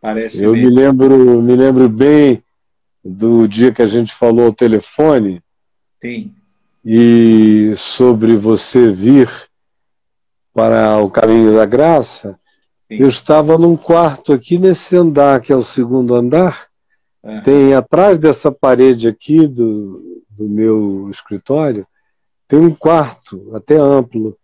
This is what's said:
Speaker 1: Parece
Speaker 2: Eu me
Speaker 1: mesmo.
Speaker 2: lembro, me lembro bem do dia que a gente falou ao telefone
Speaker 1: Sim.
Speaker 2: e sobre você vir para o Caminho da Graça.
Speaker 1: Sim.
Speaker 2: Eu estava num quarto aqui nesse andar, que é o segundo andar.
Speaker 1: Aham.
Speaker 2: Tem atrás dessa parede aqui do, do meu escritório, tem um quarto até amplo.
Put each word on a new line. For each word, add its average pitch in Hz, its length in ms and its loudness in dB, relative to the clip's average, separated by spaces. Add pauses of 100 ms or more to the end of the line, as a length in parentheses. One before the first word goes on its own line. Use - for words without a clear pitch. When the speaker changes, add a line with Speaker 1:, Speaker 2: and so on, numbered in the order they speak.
Speaker 1:
Parece 110 420 -10
Speaker 2:
Eu 107 140 2
me 120 60 0
Speaker 1:
mesmo. 123 140 4
Speaker 2:
lembro, 131 640 2
me 123 140 2
lembro 127 320 2
bem 135 540 0 (640)
do 113 420 0
dia 110 260 0
que 113 100 -2
a 113 40 2
gente 110 280 -4
falou 120 320 0
ao 110 60 2
telefone 110 880 -2 (600)
Speaker 1:
Sim. 117 320 -14 (500)
Speaker 2:
e 113 920 2
sobre 117 580 0
você 110 560 0
vir 117 400 2 (1200)
para 110 460 0
o 101 120 -2
Caminho 110 440 2
da 110 120 2
Graça. 123 720 -2 (520)
Speaker 1:
Sim. - 80 -14
Speaker 2:
Eu 135 100 2
estava 151 500 0
num 170 180 2
quarto 160 560 -2
aqui 143 260 -4
nesse 180 380 -2
andar, 143 440 2
que 123 120 -4
é 135 40 0
o 123 60 -2
segundo 123 520 -4
andar. 139 540 -2 (560)
Speaker 1:
Aham. 107 180 -16
Speaker 2:
Tem 139 320 2
atrás 165 440 0
dessa 151 340 0
parede 127 560 0
aqui 151 380 0
do, 104 840 -8
do 107 200 -12
meu 104 640 -4
escritório, 110 760 -8 (600)
tem 147 140 2
um 165 140 2
quarto 117 800 -6
até 113 220 -2
amplo. 127 680 -2